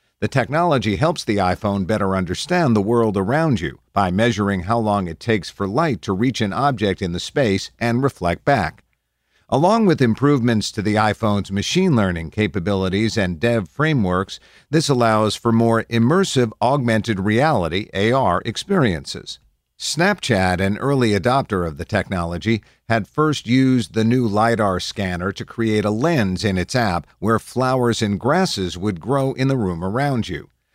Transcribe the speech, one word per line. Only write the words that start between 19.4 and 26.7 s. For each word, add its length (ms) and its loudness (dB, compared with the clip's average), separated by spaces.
Snapchat, 800 0
an 200 0
early 320 0
adopter 540 0
of 120 -6
the 80 -8
technology, 760 -2
had 180 0
first 400 -2
used 480 2
the 80 0
new 240 2
lidar 540 0
scanner 500 -4
to 140 -10
create 400 -2
a 60 0
lens 520 0
in 160 0
its 160 -4